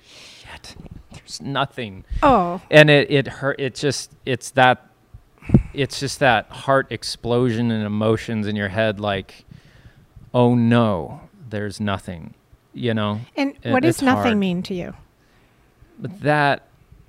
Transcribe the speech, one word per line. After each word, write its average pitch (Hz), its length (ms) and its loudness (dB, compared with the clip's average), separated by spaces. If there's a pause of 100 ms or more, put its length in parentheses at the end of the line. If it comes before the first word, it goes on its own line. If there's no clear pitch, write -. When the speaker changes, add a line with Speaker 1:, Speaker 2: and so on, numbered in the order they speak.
Speaker 1:
shit, - 720 -20 (340)
there's - 300 -16
nothing." 127 640 -6 (180)
Speaker 2:
Oh. 185 380 2 (100)
Speaker 1:
And 151 200 10
it, 143 200 6
it 135 160 0
hurt. 135 320 -6
It 135 160 -4
just, - 380 -4 (140)
it's 131 240 -4
that, 127 360 4 (840)
it's - 260 -4
just - 220 -8
that 120 300 2
heart - 400 0
explosion 120 800 -2
and 110 140 -2
emotions 107 640 -2
in 107 100 -4
your 104 120 -2
head, 107 320 -2
like, 98 460 -6 (880)
"Oh 123 200 4
no, 113 680 0 (260)
there's 104 320 -8
nothing," 95 540 -6 (400)
you 120 180 -2
know? 107 280 -2 (160)
Speaker 2:
And 277 260 -4
Speaker 1:
It, - 100 -4
Speaker 2:
what 254 120 2
does 330 120 2
Speaker 1:
it's - 60 -10
Speaker 2:
nothing 254 200 2 (100)
Speaker 1:
hard. 208 60 0
Speaker 2:
mean 185 260 -2
to 196 100 -10
you? 175 180 -10 (1080)
Speaker 1:
That, 143 720 -2 (400)